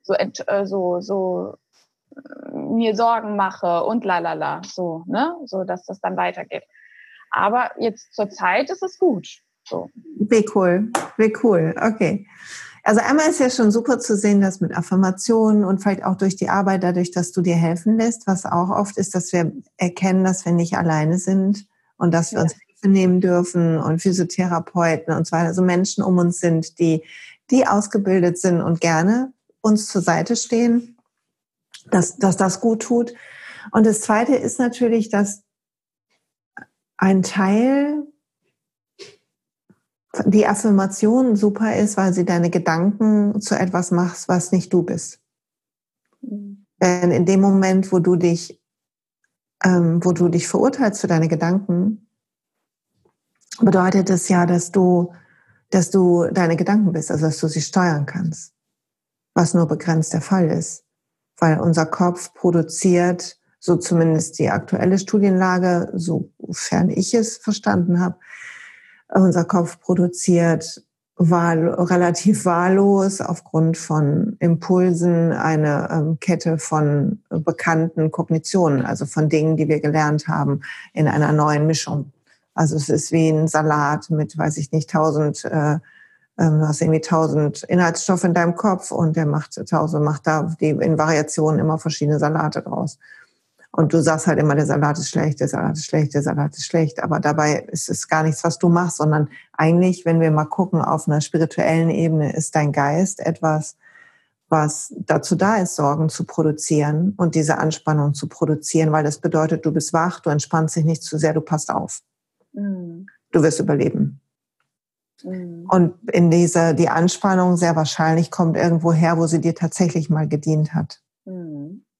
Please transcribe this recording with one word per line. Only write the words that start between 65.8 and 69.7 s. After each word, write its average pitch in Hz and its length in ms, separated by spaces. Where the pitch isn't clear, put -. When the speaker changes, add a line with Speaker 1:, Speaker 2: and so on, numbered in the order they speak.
Speaker 2:
sofern - 960
ich - 240
es 220 240
verstanden 185 600
habe, 180 160
unser 180 340
Kopf 170 360